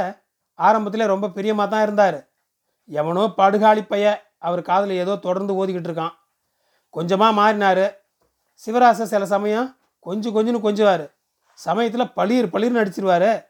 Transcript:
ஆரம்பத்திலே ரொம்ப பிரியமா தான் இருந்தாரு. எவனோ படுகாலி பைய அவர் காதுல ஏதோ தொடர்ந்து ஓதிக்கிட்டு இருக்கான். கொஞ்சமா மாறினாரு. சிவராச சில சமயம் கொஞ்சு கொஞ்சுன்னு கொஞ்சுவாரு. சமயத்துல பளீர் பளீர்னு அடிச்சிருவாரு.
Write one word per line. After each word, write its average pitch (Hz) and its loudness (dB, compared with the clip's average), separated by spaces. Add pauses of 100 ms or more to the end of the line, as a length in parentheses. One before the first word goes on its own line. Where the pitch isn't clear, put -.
(580)
ஆரம்பத்திலே 214 0
ரொம்ப 196 -2
பிரியமா 202 -2
தான் 214 0
இருந்தாரு. 202 2 (680)
எவனோ 165 -2 (140)
படுகாலி 208 2
பைய 208 -2 (320)
அவர் 175 -4
காதுல 190 0
ஏதோ 180 -2
தொடர்ந்து 190 -4
ஓதிக்கிட்டு 185 -4
இருக்கான். 165 -6 (800)
கொஞ்சமா 185 2
மாறினாரு. 208 2 (760)
சிவராச 226 2
சில 196 -2
சமயம் 208 -2 (380)
கொஞ்சு 208 -6
கொஞ்சுன்னு 220 0
கொஞ்சுவாரு. 202 2 (520)
சமயத்துல 226 -2
பளீர் 208 0
பளீர்னு 226 0
அடிச்சிருவாரு. 190 2 (200)